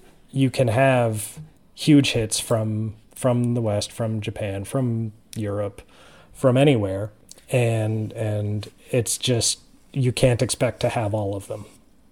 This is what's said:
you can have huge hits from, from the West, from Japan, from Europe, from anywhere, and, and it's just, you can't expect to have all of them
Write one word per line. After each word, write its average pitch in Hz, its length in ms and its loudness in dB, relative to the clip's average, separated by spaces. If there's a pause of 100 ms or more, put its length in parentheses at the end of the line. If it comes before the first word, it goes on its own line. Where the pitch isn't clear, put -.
(300)
you 135 220 2
can 127 160 0
have 120 720 2 (340)
huge 143 380 6
hits 113 260 -2
from, 110 560 -2 (220)
from 120 380 2
the 120 80 0
West, 104 300 -2
from 110 280 -4
Japan, 98 460 -6
from 117 480 -2 (220)
Europe, 101 460 -6 (520)
from 127 240 4
anywhere, 107 540 2 (380)
and, 110 600 0
and 104 580 -4 (220)
it's 123 260 0
just, - 420 -2 (340)
you 127 180 2
can't 123 300 2
expect 123 400 -2
to 120 80 0
have 110 240 -2
all 101 200 -2
of 98 140 -8
them 107 180 -12 (460)